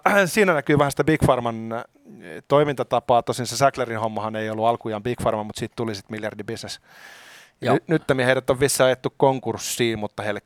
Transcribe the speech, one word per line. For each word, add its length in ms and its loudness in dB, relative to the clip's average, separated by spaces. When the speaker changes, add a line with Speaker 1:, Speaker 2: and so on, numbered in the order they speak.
Speaker 1:
<clears throat> 140 6
siinä 280 4
näkyy 240 2
vähän 140 4
sitä 120 0
Big 220 2
Pharman, 480 0
eh, 760 -14
toimintatapaa. 760 2
Tosin 240 -4
se 100 -6
Sacklerin 420 0
hommahan 360 -4
ei 140 -4
ollut 160 -2
alkujaan 380 -2
Big 180 -4
Pharma, 220 0
mut 120 -12
siitä 200 -8
tuli 200 -4
sit 140 -14
miljardibisnes. 720 -10
Ja 60 -8
Speaker 2:
Joo. 80 4
Speaker 1:
ny-, 120 0
nyttämin 380 0
heidät 240 2
on 100 0
vissi 240 2
ajettu 340 0
konkurssiin, 840 0
mutta 240 -8
heille 220 -6